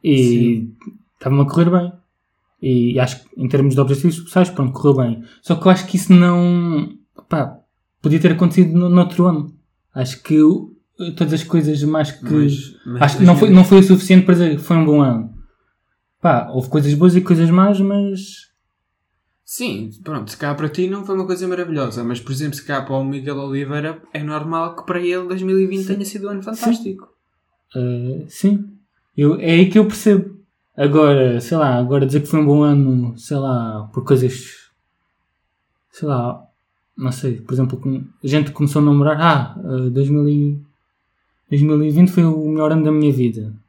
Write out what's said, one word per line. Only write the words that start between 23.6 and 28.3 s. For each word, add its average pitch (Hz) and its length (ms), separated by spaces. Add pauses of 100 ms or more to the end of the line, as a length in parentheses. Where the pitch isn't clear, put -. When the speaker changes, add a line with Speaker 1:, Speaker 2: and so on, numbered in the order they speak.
Speaker 2:
é 147 80
normal 165 540
que - 100
para 180 140
ele 180 300
dois 185 140
mil 190 180
e 190 60
vinte 190 160
Speaker 1:
Sim. 190 120
Speaker 2:
tenha 196 100
sido 202 220
um 202 40
ano 196 120
Speaker 1:
Sim. 220 80
Speaker 2:
fantástico. 226 580 (680)
Speaker 1:
Eh, 123 500
sim. 202 380 (520)